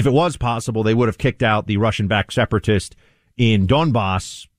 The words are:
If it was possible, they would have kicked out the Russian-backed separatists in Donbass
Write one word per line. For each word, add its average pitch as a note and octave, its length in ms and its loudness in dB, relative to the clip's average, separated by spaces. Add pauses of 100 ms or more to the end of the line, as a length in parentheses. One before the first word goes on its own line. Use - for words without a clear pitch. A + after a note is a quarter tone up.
If C3 60 2
it C3+ 60 2
was D#3+ 240 0
possible, A#2 460 -4
they A2 120 2
would A#2 140 2
have G#2+ 100 -6
kicked - 240 -2
out G#2+ 240 0
the G#2+ 100 -2
Russian-backed G#2 560 0
separatists G#2+ 640 0 (400)
in A2 300 2
Donbass A2+ 800 0 (120)